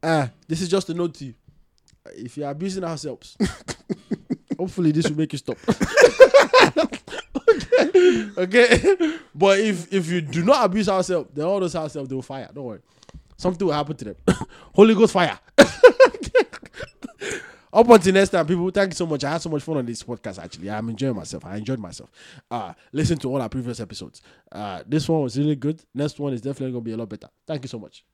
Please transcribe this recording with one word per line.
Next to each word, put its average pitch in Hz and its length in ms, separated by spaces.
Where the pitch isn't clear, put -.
uh, 156 240
this 160 140
is 180 80
just 190 200
a 165 40
note 170 220
to 143 100
you. 120 80
If 117 220
you're 143 120
abusing 185 340
ourselves, 151 520
<laughs> - 600
hopefully 175 340
this 151 180
will 151 80
make 156 160
you 143 60
stop. - 220
<laughs> - 60
Okay? 339 760
Okay? 247 800
But 196 260
if, 196 340
if 180 160
you 175 120
do 156 220
not 247 220
abuse 196 240
ourselves, 185 440
then 147 120
all 196 140
those 175 160
ourselves, 151 340
they 131 60
will 131 60
fire. 135 320
Don't 143 120
worry. 110 140
Something 180 320
will 151 60
happen 147 240
to - 80
them. 104 100
<laughs> - 200
Holy 220 220
Ghost 214 180
fire. 156 260
<laughs> - 0
Up 226 160
until 190 240
next 196 160
time, 170 180
people, 180 240
thank 196 200
you 147 40
so 175 100
much. 147 180
I 143 80
had 160 100
so 165 80
much 151 120
fun 156 160
on 127 80
this 117 160
podcast, 104 420
actually. 85 260
I'm 110 200
enjoying 120 260
myself. 85 300
I 95 120
enjoyed 113 220
myself. 90 300
Uh, 104 240
listen 156 280
to 131 100
all 135 120
our 113 80
previous 123 300
episodes. 98 420
Uh, 98 360
this 143 200
one 160 140
was 123 160
really 147 180
good. 147 280
Next 147 260
one 143 140
is 117 80
definitely 131 300
gonna 123 100
be 113 120
a 110 40
lot 113 120
better. 104 200
Thank 143 180
you 131 40
so 120 100
much. - 260